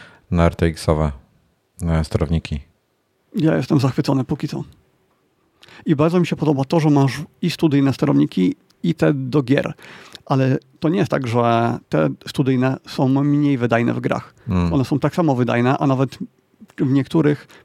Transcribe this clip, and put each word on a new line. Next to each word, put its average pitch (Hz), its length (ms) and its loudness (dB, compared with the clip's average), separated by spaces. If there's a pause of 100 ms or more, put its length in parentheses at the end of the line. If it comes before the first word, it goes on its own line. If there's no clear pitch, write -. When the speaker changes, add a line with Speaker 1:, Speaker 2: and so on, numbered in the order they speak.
(300)
Speaker 1:
na 85 160 2
R 82 100 2
T 85 100 0
X-owe, 78 460 0 (720)
e, 82 220 0
sterowniki. 78 560 -4 (760)
Speaker 2:
Ja 160 200 0
jestem 147 240 0
zachwycony 135 440 0
póki 139 240 -6
co. - 160 -10 (1200)
I 156 100 2
bardzo 165 240 4
mi 165 60 2
się 156 100 -4
podoba 139 280 0
to, 170 160 0
że 156 100 2
masz 139 320 2 (200)
i 170 80 0
studyjne 139 420 2
sterowniki, 147 600 0 (280)
i 165 120 0
te 156 200 0
do 131 280 -2
gier. 135 320 0 (520)
Ale 135 320 0 (220)
to 160 80 0
nie 180 100 0
jest 160 120 0
tak, 139 160 -2
że 117 520 0 (100)
te - 200 0 (180)
studyjne 131 500 0 (100)
są 139 220 -2
mniej 143 500 0
wydajne 117 360 0
w 123 60 -8
grach. - 340 -6 (140)
Speaker 1:
Hmm. 87 240 0
Speaker 2:
One 135 120 2
są 147 140 -2
tak 147 160 -4
samo 156 200 0
wydajne, 120 440 0
a 151 80 -2
nawet 135 320 -2 (600)
w 135 140 0
niektórych 143 560 0 (160)